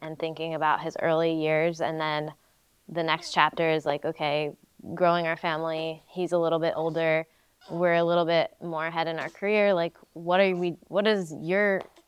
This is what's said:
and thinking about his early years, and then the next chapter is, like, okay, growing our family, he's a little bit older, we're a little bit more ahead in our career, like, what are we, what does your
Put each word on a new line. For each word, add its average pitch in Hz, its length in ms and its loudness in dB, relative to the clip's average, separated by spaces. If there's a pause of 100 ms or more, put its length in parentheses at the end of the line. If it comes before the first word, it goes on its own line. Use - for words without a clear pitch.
and 160 180 -12
thinking 160 340 -6
about 151 280 0
his 156 200 -8
early 165 320 2
years, 160 480 0
and 160 180 -2
then 151 340 -4 (540)
the 165 160 -4
next 160 300 -2
chapter 165 360 4
is, 160 160 0
like, 147 200 -2
okay, 151 460 -2 (440)
growing 175 320 2
our 165 80 -2
family, 160 720 -4
he's 180 240 -4
a 180 60 2
little 165 220 2
bit 160 160 0
older, 160 520 0 (420)
we're 170 260 2
a 170 80 4
little 170 220 2
bit 165 260 2 (120)
more 160 240 -4
ahead 165 200 -2
in 165 120 -6
our 135 100 -6
career, 202 440 2
like, 170 200 0 (200)
what 170 260 0
are 190 160 4
we, 175 220 -2 (100)
what 190 160 0
does 190 380 0
your 190 400 2 (260)